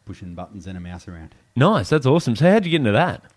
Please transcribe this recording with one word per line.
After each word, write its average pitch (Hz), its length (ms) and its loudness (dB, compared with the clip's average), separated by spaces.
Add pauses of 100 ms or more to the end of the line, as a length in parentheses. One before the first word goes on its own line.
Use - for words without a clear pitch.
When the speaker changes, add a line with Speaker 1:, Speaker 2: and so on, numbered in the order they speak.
Speaker 1:
pushing 90 300 -16
buttons 90 320 -16
and 95 100 -12
a 90 40 -12
mouse 87 260 -14
around. 82 260 -18 (220)
Speaker 2:
Nice. 143 360 2
That's 151 160 2
awesome. 131 280 2
So 147 160 4
how'd 214 140 4
you 165 80 -2
get 165 80 2
into 117 120 2
that? 156 300 0 (140)